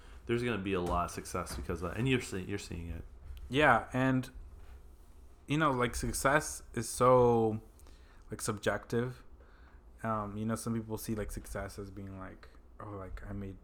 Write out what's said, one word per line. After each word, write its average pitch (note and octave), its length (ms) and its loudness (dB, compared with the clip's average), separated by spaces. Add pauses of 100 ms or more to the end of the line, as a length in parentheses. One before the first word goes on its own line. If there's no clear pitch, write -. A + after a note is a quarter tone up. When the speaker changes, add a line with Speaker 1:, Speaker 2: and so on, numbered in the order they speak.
(260)
Speaker 1:
there's A#2+ 160 2
gonna A#2+ 160 0
be F#2+ 160 0
a F2+ 60 2
lot F2 260 2
of E2+ 60 -4
success - 440 -4
because F2 260 -4
of F2 80 -2
that. - 80 -6
And A#2+ 100 2
you're B2+ 120 4
see-, F#2+ 260 -6
you're G2+ 120 -4
seeing E2+ 320 -8
it. E2 120 -8 (460)
Speaker 2:
Yeah, B2+ 360 6 (100)
and, C3 340 2 (1200)
you C#3+ 100 0
know, D#3 140 4
like, B2 240 2
success - 680 2 (120)
is A#2 140 -2
so, A#2+ 720 6 (680)
like, G#2+ 120 -8
subjective. A#2 800 -2 (840)
Um, G#2+ 320 -2
you G#2+ 80 -4
know, A2+ 100 0
some A2+ 200 -2
people A2 240 -4
see, A2+ 160 -6
like, G#2 160 -4
success G2 480 -8
as G2 120 -10
being G2 280 -12
like, F#2 300 -14 (320)
"Oh, A2 180 -12
like, F#2 300 -10
I G#2 40 -8
made G2 320 -6